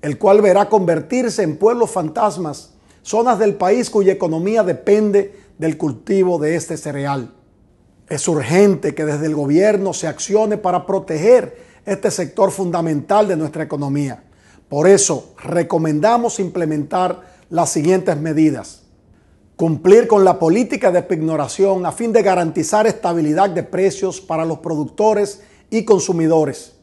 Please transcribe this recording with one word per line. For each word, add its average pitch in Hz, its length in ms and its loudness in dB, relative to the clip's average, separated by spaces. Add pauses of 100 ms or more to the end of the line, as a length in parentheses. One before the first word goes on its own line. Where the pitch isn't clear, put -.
el 147 160 -6
cual 202 240 6
verá 196 260 4
convertirse 202 720 0
en 156 140 -2
pueblos 233 340 2
fantasmas, 165 840 -4 (280)
zonas 233 360 0
del 208 160 2
país 214 340 0
cuya 196 240 2
economía 180 500 0
depende 202 760 0 (200)
del 156 200 -4
cultivo 180 600 0
de 151 180 -2
este 165 200 -8
cereal. 139 580 -8 (720)
Es - 200 -6
urgente 151 640 2
que 156 100 -6
desde 151 220 -4
el 156 80 -2
gobierno 180 580 2
se - 140 -8
accione 208 520 -2
para 180 280 -2
proteger 190 680 2 (280)
este 202 260 -2
sector 180 400 -2
fundamental 175 800 0
de 180 80 0
nuestra 156 260 -6
economía. 143 600 -6 (440)
Por 151 200 2
eso, 190 540 2
recomendamos 170 1000 0
implementar 170 840 -4 (260)
las 165 220 0
siguientes 180 460 0
medidas. 151 680 -2 (720)
Cumplir 180 500 4
con 208 180 4
la 180 140 4
política 190 540 0
de 175 100 2
pignoración 170 840 -2
a 156 60 -4
fin 233 200 -6
de 180 100 -2
garantizar 180 640 -2
estabilidad 170 600 -2
de 185 140 -6
precios 190 580 -4
para 160 240 -6
los 165 140 -6
productores 202 840 -2 (300)
y 220 140 -2
consumidores. 165 1000 0